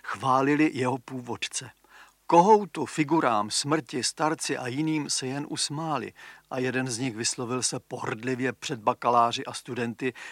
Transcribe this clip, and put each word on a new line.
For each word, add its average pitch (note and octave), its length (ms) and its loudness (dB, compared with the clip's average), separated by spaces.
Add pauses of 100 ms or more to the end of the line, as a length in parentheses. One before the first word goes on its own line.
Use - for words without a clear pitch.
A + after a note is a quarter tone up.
chválili C3+ 720 2
jeho B2+ 240 0
původce. A#2+ 720 -8 (600)
Kohoutu, F3 560 6
figurám, C3+ 640 2
smrti, C#3+ 520 -2
starci D3+ 560 -2
a B2+ 80 -6
jiným D3 440 -2
se - 160 -2
jen C#3+ 220 -4
usmáli C#3+ 640 -4 (380)
a C3+ 80 -4
jeden C3 300 0
z A2+ 100 -4
nich B2 180 -4
vyslovil A#2+ 460 -4
se B2+ 180 -2
pohrdlivě B2 720 -4
před A#2+ 280 -8
bakaláři A#2+ 640 2
a B2 80 -10
studenty, A#2+ 600 -4 (200)